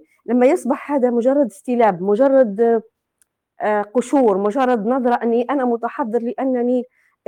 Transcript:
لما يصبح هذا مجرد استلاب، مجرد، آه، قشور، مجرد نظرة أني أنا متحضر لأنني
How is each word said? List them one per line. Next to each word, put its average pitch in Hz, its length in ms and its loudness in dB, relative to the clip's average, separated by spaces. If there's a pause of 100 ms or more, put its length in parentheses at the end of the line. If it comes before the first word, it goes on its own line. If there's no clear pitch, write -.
(260)
لما 240 200 2
يصبح 285 460 0
هذا 247 180 0
مجرد 254 360 2
استلاب، 214 580 -2
مجرد، 233 800 2 (800)
آه، 208 200 -2
قشور، 233 560 0
مجرد 220 500 0
نظرة 247 280 0
أني 233 260 0
أنا 254 240 -2
متحضر 233 560 -4
لأنني 247 640 -2 (440)